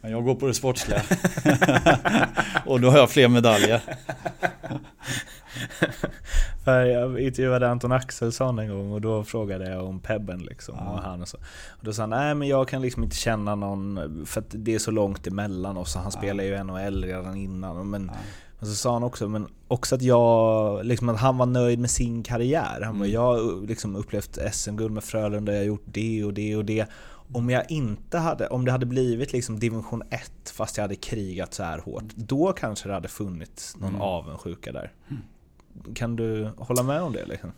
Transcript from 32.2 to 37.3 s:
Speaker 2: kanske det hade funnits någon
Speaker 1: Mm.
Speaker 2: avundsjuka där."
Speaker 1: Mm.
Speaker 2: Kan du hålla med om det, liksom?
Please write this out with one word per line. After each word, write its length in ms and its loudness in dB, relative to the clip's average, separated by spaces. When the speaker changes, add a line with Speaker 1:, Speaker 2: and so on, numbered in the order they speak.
Speaker 2:
kanske 340 -6
det 60 -4
hade 140 -4
funnits 720 -10
någon 120 -4
Speaker 1:
Mm. 120 -4
Speaker 2:
avundsjuka 680 -6
där." 200 -10
Speaker 1:
Mm. 120 -10
Speaker 2:
Kan 200 -4
du 420 -2
hålla 260 0
med 180 0
om 120 -4
det, 120 -8
liksom? 320 -10